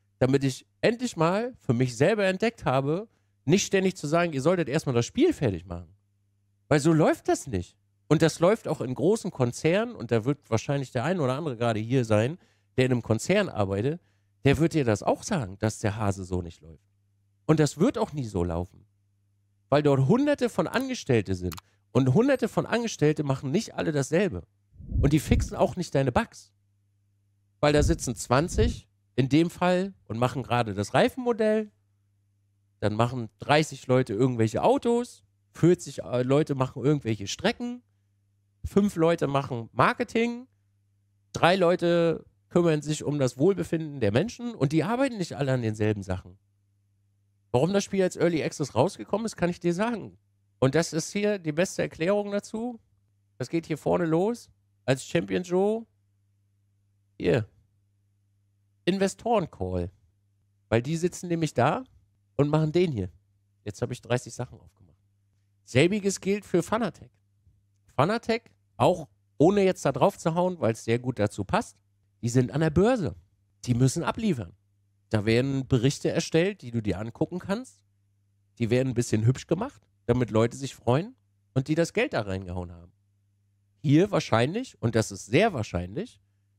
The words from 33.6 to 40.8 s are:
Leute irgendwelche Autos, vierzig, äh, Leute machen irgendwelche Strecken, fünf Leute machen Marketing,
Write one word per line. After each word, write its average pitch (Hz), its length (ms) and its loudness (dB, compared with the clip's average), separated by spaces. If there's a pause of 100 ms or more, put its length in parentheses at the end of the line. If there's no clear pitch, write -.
Leute 127 260 2
irgendwelche 113 480 0
Autos, 240 600 0 (300)
vierzig, 165 500 2
äh, 123 180 -2
Leute 139 320 2
machen 127 300 -4
irgendwelche 117 440 0
Strecken, 240 540 -6 (840)
fünf 202 320 0
Leute 165 300 2
machen 135 460 -4
Marketing, 233 760 0 (840)